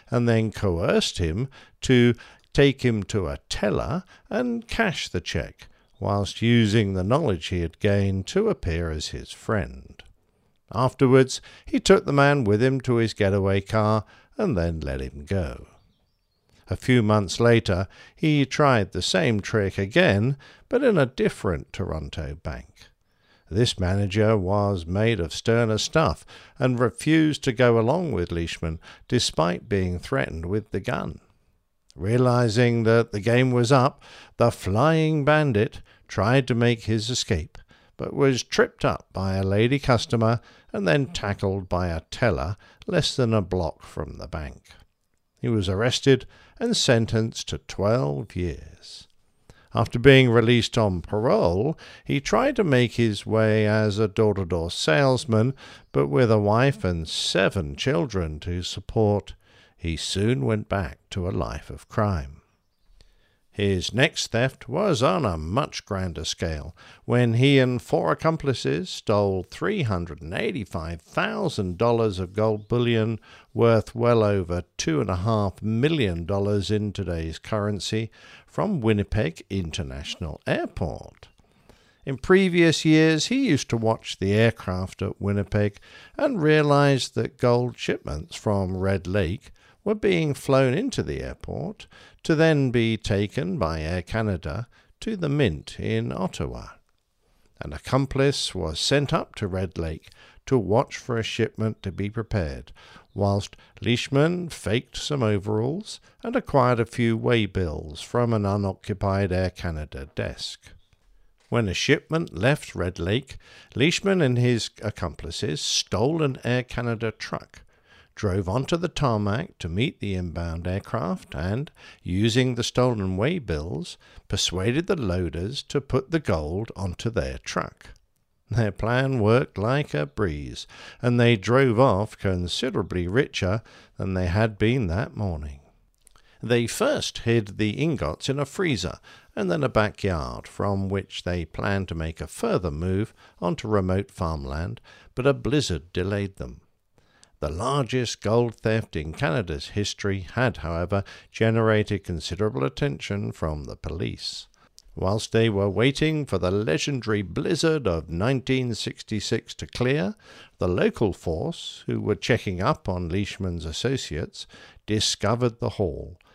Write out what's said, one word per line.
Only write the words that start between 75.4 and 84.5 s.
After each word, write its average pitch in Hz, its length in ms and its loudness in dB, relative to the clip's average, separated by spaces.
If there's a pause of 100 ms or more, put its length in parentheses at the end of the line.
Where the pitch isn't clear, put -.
million 110 640 0
dollars 101 460 0
in 104 220 -2
today's 85 460 -6
currency 104 720 -4 (360)
from 180 340 -2
Winnipeg 107 720 0
International 78 960 -8
Airport. - 800 -6 (800)
In 135 120 -4
previous 175 640 4
years, 156 420 6
he 269 220 0
used 147 220 0
to 127 60 0
watch 113 420 -2
the 95 140 0
aircraft 98 680 0